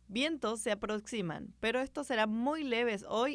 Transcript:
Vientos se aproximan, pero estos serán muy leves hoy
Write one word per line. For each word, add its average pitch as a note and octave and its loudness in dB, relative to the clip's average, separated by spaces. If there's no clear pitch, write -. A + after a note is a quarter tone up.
Vientos A#3 0
se A3+ 0
aproximan, G#3 -2
pero A3+ 0
estos C4+ -4
serán A3 2
muy C4 0
leves A#3 0
hoy B3 2